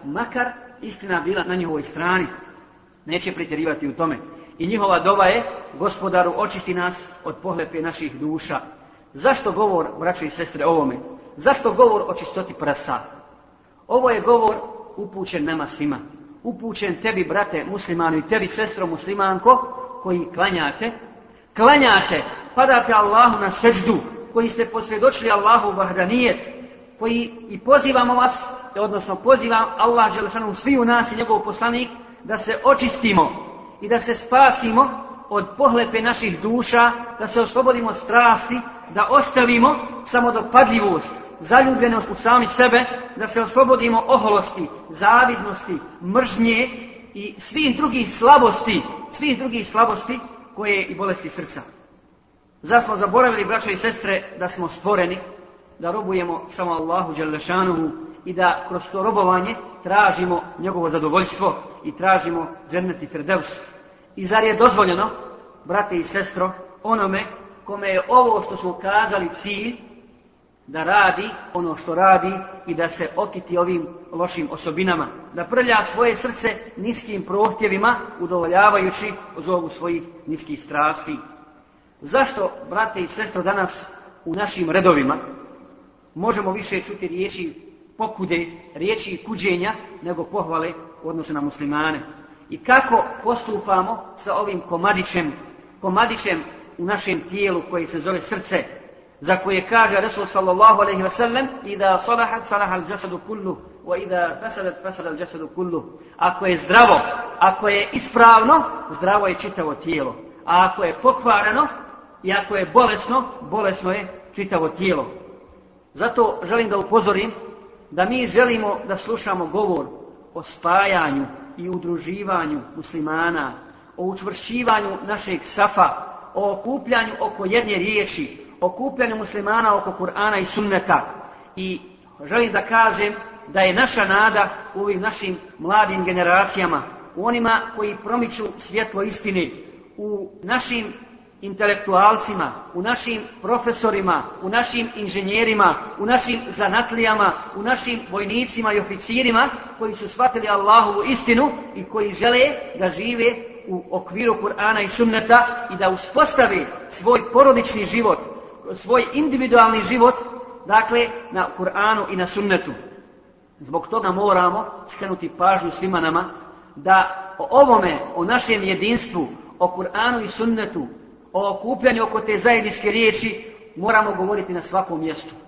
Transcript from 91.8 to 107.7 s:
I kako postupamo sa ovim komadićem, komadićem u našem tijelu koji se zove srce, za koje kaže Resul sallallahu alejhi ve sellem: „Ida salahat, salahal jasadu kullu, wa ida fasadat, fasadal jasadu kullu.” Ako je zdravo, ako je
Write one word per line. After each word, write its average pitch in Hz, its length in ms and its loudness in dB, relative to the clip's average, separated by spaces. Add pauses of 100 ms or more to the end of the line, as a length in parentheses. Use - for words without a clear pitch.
I - 80 -10
kako 254 460 4 (200)
postupamo 208 800 -2 (140)
sa 202 180 -6
ovim 196 340 -4
komadićem, 175 640 -2 (480)
komadićem 202 640 -2 (340)
u 175 80 -6
našem 196 440 -4
tijelu 185 400 -2
koji 170 180 -4
se 165 120 -8
zove 175 220 -4
srce, 196 420 -4 (580)
za 180 160 2
koje 185 300 -2
kaže 220 340 4
Resul 202 240 -4
sallallahu 196 560 6
alejhi 196 220 0
ve 185 60 0
sellem: 240 380 0 (180)
„Ida 190 340 2
salahat, 226 460 0
salahal 190 440 -2
jasadu 185 380 -8
kullu, 196 300 -6 (280)
wa 180 180 -4
ida 175 400 -2
fasadat, 190 400 -8
fasadal 170 360 -8
jasadu 165 280 -10
kullu.” 175 360 -4 (340)
Ako 180 280 0
je 180 120 2
zdravo, 196 420 6 (400)
ako 190 280 4
je 202 260 0